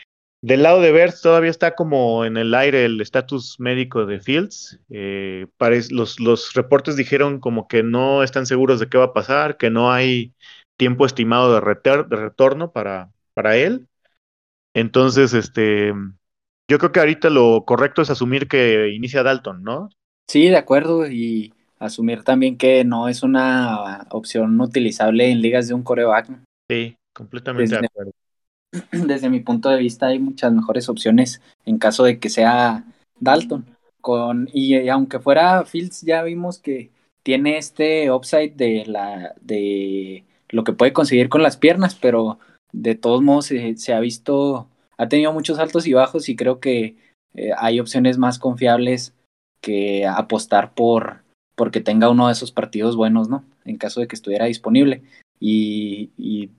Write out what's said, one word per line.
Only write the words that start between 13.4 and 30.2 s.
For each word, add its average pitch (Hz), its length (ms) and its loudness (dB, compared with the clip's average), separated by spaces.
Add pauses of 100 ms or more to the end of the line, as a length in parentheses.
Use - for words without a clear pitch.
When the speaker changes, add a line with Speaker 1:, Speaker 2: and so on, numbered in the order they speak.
Speaker 1:
él. 220 320 0 (880)
Entonces, 123 580 4
este, 104 600 0 (760)
yo 143 80 4
creo 165 140 0
que 185 80 2
ahorita 156 300 2
lo 117 340 6
correcto 135 380 0
es 151 80 -2
asumir 127 400 -2
que 113 400 2
inicia 123 340 -2
Dalton, 113 400 -2
¿no? 143 260 -10 (400)
Speaker 2:
Sí, 156 200 6
de 180 80 6
acuerdo, 151 520 0
y 113 440 -6 (260)
asumir 113 440 -6
también 131 340 0
que 131 260 4
no 120 240 -2
es 123 160 -4
una 123 840 -2
opción 110 500 -2
utilizable 120 680 0
en 117 120 0
ligas 117 280 0
de 123 40 -4
un 123 100 -6
quarterback, 117 460 0
¿no? 127 140 -20 (260)
Speaker 1:
Sí, 117 280 -6 (160)
completamente 120 640 -6
de 107 60 -2
Speaker 2:
Desde, 110 40 -2
Speaker 1:
acuerdo. 101 260 -12 (640)
Speaker 2:
<clears throat> 175 340 -6
desde 135 220 -2
mi 127 120 -2
punto 120 280 -4
de 135 80 2
vista 123 300 -2
hay 131 100 0
muchas 135 340 -2